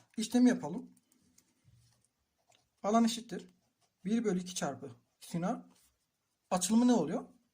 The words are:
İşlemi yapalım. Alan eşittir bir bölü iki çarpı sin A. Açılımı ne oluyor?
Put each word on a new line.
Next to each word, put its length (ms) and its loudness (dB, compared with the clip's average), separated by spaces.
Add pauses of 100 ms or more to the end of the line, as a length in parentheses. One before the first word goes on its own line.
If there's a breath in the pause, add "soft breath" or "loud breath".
(160)
İşlemi 320 2
yapalım. 420 -2 (1900)
Alan 220 4
eşittir 420 -4 (580)
bir 200 0
bölü 160 0
iki 140 -12
çarpı 420 -8 (240)
sin 220 -6
A. 240 -4 (840)
Açılımı 380 2
ne 40 6
oluyor? 320 0 (300)